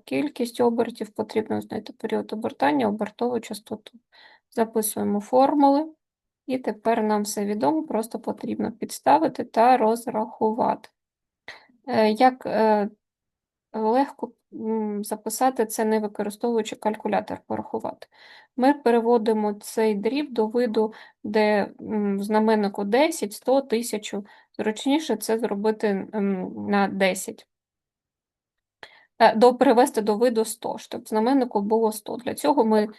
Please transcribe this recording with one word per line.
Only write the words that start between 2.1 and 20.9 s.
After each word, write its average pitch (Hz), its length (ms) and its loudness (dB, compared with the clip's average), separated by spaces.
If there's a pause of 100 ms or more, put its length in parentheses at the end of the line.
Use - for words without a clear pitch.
обертання, 269 540 0
обертову 220 520 -4
частоту. - 600 -14 (520)
Записуємо 214 720 -2
формули. 277 760 4 (500)
І 262 120 -4
тепер 226 460 0
нам 214 200 2
все 208 220 -4
відомо, 269 380 0
просто 233 360 -4
потрібно 214 520 -6
підставити - 720 0
та 247 340 4
розрахувати. 226 1120 -2 (960)
Е, 220 240 2
як, 254 340 2
е, 214 440 2 (840)
легко, 240 580 -2 (220)
м, 214 500 -4
записати 226 640 -2
це, 220 200 -4
не 220 140 2
використовуючи 214 760 -4
калькулятор, 208 720 -4
порахувати. - 600 -8 (480)
Ми 262 180 4
переводимо 226 800 2
цей 220 420 -2
дріб 247 380 -4
до 220 140 0
виду, 220 460 0 (300)